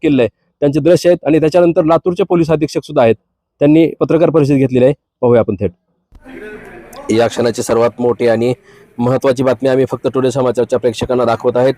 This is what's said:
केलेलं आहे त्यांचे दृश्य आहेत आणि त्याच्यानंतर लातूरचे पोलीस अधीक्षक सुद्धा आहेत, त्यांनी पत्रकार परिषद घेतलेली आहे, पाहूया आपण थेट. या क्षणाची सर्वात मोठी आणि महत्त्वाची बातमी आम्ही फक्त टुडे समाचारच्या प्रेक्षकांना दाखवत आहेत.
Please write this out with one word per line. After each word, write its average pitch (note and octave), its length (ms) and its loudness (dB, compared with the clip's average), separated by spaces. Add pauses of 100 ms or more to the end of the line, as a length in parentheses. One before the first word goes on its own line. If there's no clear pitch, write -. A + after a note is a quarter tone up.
केलेलं C#3+ 200 2
आहे A2 60 0 (320)
त्यांचे D3 200 0
दृश्य F3 300 2
आहेत E3 160 -2
आणि D#3 140 2
त्याच्यानंतर E3+ 440 2
लातूरचे F3 400 0
पोलीस E3 260 0
अधीक्षक D#3 340 -4
सुद्धा D3 180 0
आहेत, A2+ 120 4 (440)
त्यांनी D3+ 320 4 (100)
पत्रकार D#3 300 0
परिषद D3 240 2
घेतलेली B2+ 300 2
आहे, D3 100 2 (260)
पाहूया A#2+ 200 2
आपण G#2 140 -2
थेट. F#2 180 -6 (1400)
या A2+ 160 2
क्षणाची A#2 360 -2
सर्वात A#2 360 0
मोठी A#2+ 300 0
आणि A#2+ 260 0 (440)
महत्त्वाची B2+ 440 0
बातमी C3 260 -2
आम्ही C3 160 2
फक्त B2+ 300 -6
टुडे C3 160 -2
समाचारच्या B2 480 -2
प्रेक्षकांना B2 460 -2
दाखवत A#2 320 -2
आहेत. B2+ 220 2